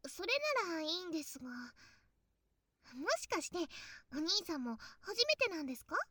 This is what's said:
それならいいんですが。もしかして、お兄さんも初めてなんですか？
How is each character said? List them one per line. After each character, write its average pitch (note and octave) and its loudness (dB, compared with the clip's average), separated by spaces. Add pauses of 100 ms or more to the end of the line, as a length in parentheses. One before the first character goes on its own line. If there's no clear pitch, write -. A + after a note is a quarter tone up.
そ - -6
れ A#4 4 (320)
な E4+ 0
ら D#4 0
い D4+ -2
い F4+ -2
ん F4 -4
で D#4 0
す - -8
が。 B3 -8 (1160)
も C4+ -2 (120)
し - -6
か F#4+ 2
し - -6
て、 - -2 (560)
お - -8
兄 D#4 0 (160)
さ D#4 -2
ん B3+ -4
も A3+ -4 (220)
初 A4 0
め D5+ 4
て B4 4
な E4 -2
ん C#4 -2
で B3+ -2
す - -14
か？ G#4+ -4 (160)